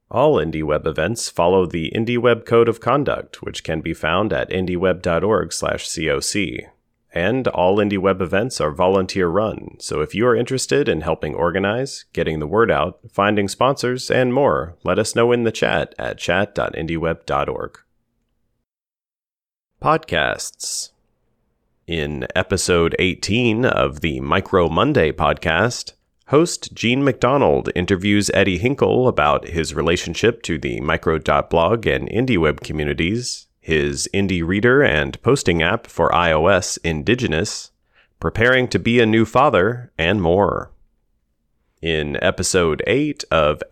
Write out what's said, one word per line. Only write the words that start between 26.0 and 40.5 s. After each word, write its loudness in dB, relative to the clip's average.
host 0
Gene 0
McDonald 2
interviews 0
Eddie 2
Hinkle 2
about 2
his -4
relationship 0
to -4
the -6
micro 0
dot 0
blog 2
and 0
indie 0
web 0
communities, -4
his -2
indie -2
reader 2
and 0
posting 2
app -2
for 0
I 2
O 2
S, 0
Indigenous, -2
preparing 2
to -2
be 2
a 6
new 4
father, 2
and 0
more. 0